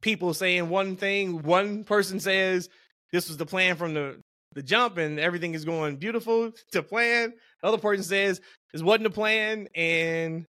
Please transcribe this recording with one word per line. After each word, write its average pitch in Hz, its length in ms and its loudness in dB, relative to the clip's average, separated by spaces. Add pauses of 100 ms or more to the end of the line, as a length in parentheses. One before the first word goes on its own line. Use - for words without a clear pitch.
people 180 320 0
saying 180 340 0
one 190 280 0
thing. 196 460 -2
One 202 420 2
person 190 360 2
says 185 480 2 (440)
this 175 160 0
was 156 100 -12
the 160 80 -4
plan 185 300 2
from 160 180 -4
the, 143 260 -4 (340)
the 139 80 -8
jump 196 360 2
and 151 200 -2
everything 170 360 -2
is 156 100 -6
going 156 320 -2
beautiful 226 560 -2 (200)
to 175 100 0
plan. 233 500 0 (300)
The 175 60 2
other 214 100 4
person 202 260 0
says 196 360 2 (320)
this 156 100 -6
wasn't 214 240 4
a 208 40 2
plan 214 640 0
and 165 680 0 (140)